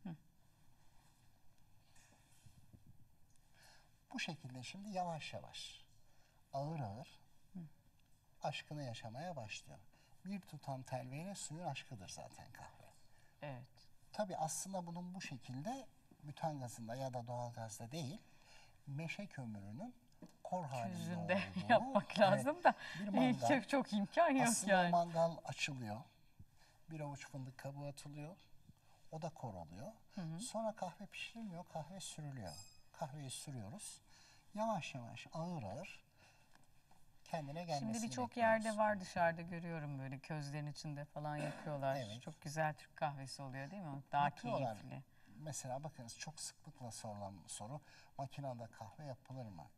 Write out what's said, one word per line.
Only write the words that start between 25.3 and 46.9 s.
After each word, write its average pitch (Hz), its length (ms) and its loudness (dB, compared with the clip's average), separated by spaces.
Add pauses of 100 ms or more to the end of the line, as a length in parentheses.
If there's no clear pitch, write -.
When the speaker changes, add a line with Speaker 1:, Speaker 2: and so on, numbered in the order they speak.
Speaker 2:
açılıyor. 131 560 -2 (880)
Bir 160 100 -6
avuç 143 280 -6
fındık 131 300 -8
kabuğu 139 300 -6
atılıyor. 147 480 -8 (760)
O 160 100 -4
da 165 80 0
kor 117 240 -4
oluyor. 90 380 -6 (240)
Speaker 1:
Hı 196 60 -2
hı. 160 180 -2
Speaker 2:
Sonra 220 360 0
kahve 185 300 -4
pişirilmiyor, 185 680 -8
kahve 160 260 -6
sürülüyor. 135 540 -6 (400)
Kahveyi 143 360 -6
sürüyoruz. 127 720 -8 (540)
Yavaş 208 400 0
yavaş, 117 380 -10
ağır 160 300 -4
ağır 139 400 -8 (1200)
kendine 156 380 -4
gelmesini 170 300 0
Speaker 1:
Şimdi 226 140 0
birçok 247 220 -2
Speaker 2:
bekliyoruz. 220 360 6
Speaker 1:
yerde 220 120 0
var, 214 220 6
dışarıda 170 420 4
görüyorum 165 580 -4
böyle 135 200 -4
közlerin 147 480 -4
içinde 147 380 -6
falan 151 320 -4
yakıyorlar. 147 580 0
Speaker 2:
Evet. 120 260 -4
Speaker 1:
Çok - 200 -12
güzel 151 320 2
Türk - 240 -14
kahvesi 143 440 -2
oluyor 135 300 -6
değil 196 120 -8
mi? 139 280 -6
Daha 143 140 6
Speaker 2:
Yakıyorlar. 143 540 0
Speaker 1:
keyifli. 135 240 -10 (360)
Speaker 2:
Mesela 143 440 -6
bakınız, 123 360 -10
çok - 200 -10
sıklıkla - 520 -10